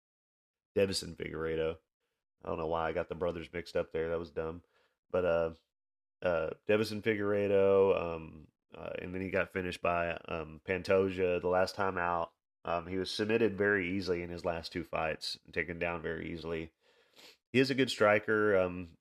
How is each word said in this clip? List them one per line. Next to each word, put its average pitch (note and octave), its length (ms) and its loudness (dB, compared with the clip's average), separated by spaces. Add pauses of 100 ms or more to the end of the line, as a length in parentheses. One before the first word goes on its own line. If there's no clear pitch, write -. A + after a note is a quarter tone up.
(760)
Deiveson F#2+ 400 0
Figueiredo. D#2+ 600 -4 (680)
I - 40 -10
don't F2 100 -2
know D#2+ 80 -4
why D#2+ 220 0
I D#2+ 40 -4
got E2 160 -4
the E2+ 60 -8
brothers E2 380 -4
mixed E2+ 220 -8
up E2+ 180 -2
there. E2 180 -2
That E2 80 -2
was E2+ 120 -10
dumb. E2 300 -8 (500)
But, F2+ 140 2
uh, E2+ 260 2 (720)
uh, E2 280 0 (180)
Deiveson G#2+ 340 2
Figueiredo, G2 1120 4
um, D#2+ 340 -12 (280)
uh, E2 140 -10 (100)
and F2+ 140 -8
then F#2 80 -4
he F#2 80 -4
got F#2 220 0
finished F2+ 280 -4
by, F2 300 0 (180)
um, D#2 400 -8
Pantoja F#2 720 2
the F2+ 80 0
last F#2 260 2
time F#2+ 220 -2
out. F2 340 0 (340)
Um, E2+ 220 -2
he F#2 120 -4
was F2+ 120 -4
submitted G#2+ 460 2
very G2 400 2
easily F2 260 -2
in F2 80 -8
his F2 140 -8
last E2+ 280 -4
two E2+ 120 -4
fights D#2+ 600 -4
and - 100 -18
taken E2+ 240 -4
down E2+ 240 -4
very E2 300 -6
easily. E2 380 -6 (800)
He B2 100 4
is C3+ 100 4
a C3+ 40 0
good B2+ 160 2
striker. G#2+ 680 4
Um, F2+ 300 0 (120)